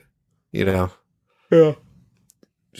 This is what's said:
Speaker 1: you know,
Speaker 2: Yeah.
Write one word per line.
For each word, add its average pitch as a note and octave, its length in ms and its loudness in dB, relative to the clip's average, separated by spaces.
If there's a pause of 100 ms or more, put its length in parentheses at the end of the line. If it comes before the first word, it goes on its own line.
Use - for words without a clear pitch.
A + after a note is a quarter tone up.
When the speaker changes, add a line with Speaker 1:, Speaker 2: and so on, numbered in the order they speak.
(520)
Speaker 1:
you G#2 140 -4
know, F#2 260 -2 (580)
Speaker 2:
Yeah. D#3+ 240 4 (1080)